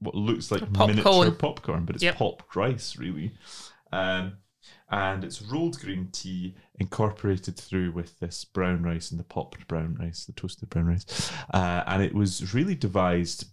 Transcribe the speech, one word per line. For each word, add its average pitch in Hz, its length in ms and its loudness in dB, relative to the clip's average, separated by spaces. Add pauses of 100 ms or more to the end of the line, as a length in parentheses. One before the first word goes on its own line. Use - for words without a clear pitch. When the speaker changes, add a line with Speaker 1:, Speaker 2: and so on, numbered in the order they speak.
Speaker 1:
what - 140 -4
looks - 360 0
like 208 120 2
Speaker 2:
A 208 40 -6
popcorn. 208 300 4
Speaker 1:
miniature 185 360 8
popcorn, 82 540 -2
but - 100 -6
it's - 80 -2
Speaker 2:
Yep. 175 120 2
Speaker 1:
popped - 400 -2
rice, 110 420 -2
really. 78 340 -4 (600)
Um, 92 460 -2 (520)
and 98 340 0
it's - 180 -10
rolled 160 380 -2
green 92 320 -4
tea 92 420 -6 (240)
incorporated 98 800 0
through 90 340 -2
with 85 260 -8
this - 260 -8
brown 90 380 0
rice 85 280 -2
and 85 100 -4
the 85 40 -8
popped - 440 -8
brown 82 320 -2
rice, 85 240 -6
the 120 80 -14
toasted - 380 -10
brown 85 160 2
rice. - 440 0 (220)
Uh, 90 340 2
and 95 160 2
it - 120 2
was 98 400 2
really 175 200 2
devised 90 800 2